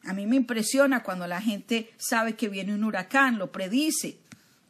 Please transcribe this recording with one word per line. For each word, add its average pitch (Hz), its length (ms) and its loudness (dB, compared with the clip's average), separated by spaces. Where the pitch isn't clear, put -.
A 185 80 -6
mí 202 120 -4
me 247 120 2
impresiona 247 640 2
cuando 180 240 -6
la 175 140 -4
gente 220 560 -2
sabe 226 400 -2
que 220 100 -2
viene 196 260 -4
un 208 120 0
huracán, 226 520 2
lo 185 140 -6
predice, 226 640 -2